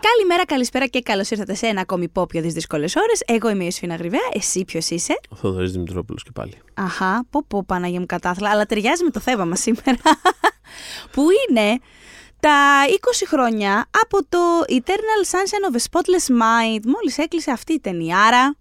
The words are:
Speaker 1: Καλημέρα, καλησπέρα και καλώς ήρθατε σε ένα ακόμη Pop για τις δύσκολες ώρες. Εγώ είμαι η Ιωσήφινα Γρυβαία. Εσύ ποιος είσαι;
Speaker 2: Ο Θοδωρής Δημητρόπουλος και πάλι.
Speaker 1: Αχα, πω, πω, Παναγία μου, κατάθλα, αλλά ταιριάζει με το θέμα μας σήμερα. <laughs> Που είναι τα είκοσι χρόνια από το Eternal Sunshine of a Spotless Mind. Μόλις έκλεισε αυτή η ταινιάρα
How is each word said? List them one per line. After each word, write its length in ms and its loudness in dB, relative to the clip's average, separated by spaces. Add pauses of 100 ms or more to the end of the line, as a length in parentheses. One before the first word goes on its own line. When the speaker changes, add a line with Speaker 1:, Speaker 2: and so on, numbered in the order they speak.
(140)
Speaker 1:
Καλημέρα, 320 4
καλησπέρα 400 -2
και 140 -2
καλώς 300 -2
ήρθατε 240 -4
σε 120 -4
ένα 140 -2
ακόμη 340 -4
Pop 180 -2
για 100 -4
τις 100 -2
δύσκολες 440 -4
ώρες. 300 0
Εγώ 240 0
είμαι 120 -2
η 40 -4
Ιωσήφινα 280 -6
Γρυβαία. 260 -4 (120)
Εσύ 320 -4
ποιος 260 -6
είσαι; 280 -4 (100)
Speaker 2:
Ο 80 -20
Θοδωρής 360 -2
Δημητρόπουλος 500 -6
και 120 -20
πάλι. 180 -10 (220)
Speaker 1:
Αχα, 560 -2
πω, 180 -2
πω, 180 -4
Παναγία 340 -4
μου, 60 -6
κατάθλα, 440 -4
αλλά 160 2
ταιριάζει 380 0
με 60 2
το 100 -6
θέμα 240 -2
μας 160 -2
σήμερα. 360 0 (600)
<laughs> 540 -18
Που 100 0 (260)
είναι 300 2 (600)
τα 100 4 (440)
είκοσι 320 0
χρόνια 580 0 (180)
από 260 0
το 100 0 (300)
Eternal 600 0
Sunshine 420 -2
of 40 0
a 140 0
Spotless 420 0
Mind. 540 2
Μόλις 320 -2
έκλεισε 320 -2
αυτή 220 -4
η 80 0
ταινιάρα 800 2